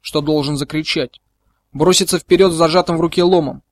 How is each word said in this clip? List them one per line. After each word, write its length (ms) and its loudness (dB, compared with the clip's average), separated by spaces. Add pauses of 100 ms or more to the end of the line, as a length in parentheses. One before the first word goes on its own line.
что 220 -6
должен 340 -2
закричать, 640 -6 (540)
броситься 440 0
вперед 340 2
с 40 -4
зажатым 400 0
в 60 -2
руке 200 0
ломом 500 0